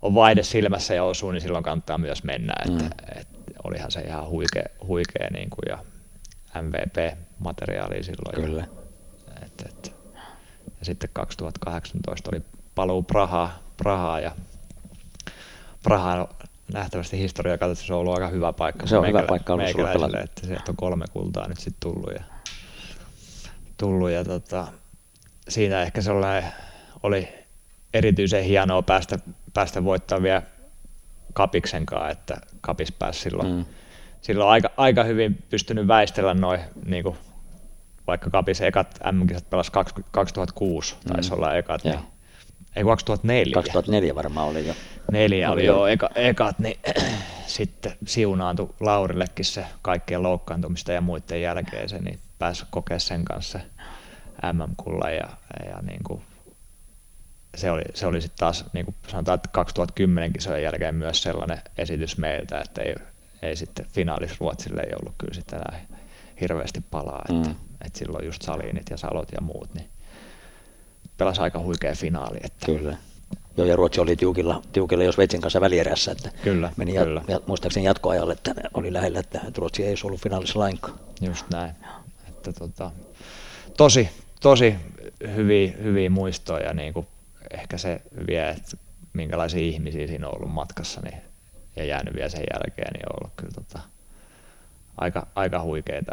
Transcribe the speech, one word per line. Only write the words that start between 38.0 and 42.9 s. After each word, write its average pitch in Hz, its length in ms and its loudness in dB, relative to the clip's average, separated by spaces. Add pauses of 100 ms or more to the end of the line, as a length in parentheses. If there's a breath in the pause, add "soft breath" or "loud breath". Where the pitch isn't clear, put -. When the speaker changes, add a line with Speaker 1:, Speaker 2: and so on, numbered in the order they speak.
Speaker 1:
vaikka 90 240 0
Kapis 92 300 2
ekat 95 380 2 (140)
M 95 40 2
M-kisat 87 340 2
pelasi 90 220 0
kaks-, 98 380 2
kaksituhatta 92 440 0
kuusi 85 420 -2 (120)
taisi 90 220 0
Speaker 2:
Mm. 92 60 -2
Speaker 1:
olla 78 200 2
ekat, 82 280 -2
Speaker 2:
Joo. 80 100 2
Speaker 1:
niin, 71 100 -6 (720 soft breath)
ei 107 60 2
kun 110 100 8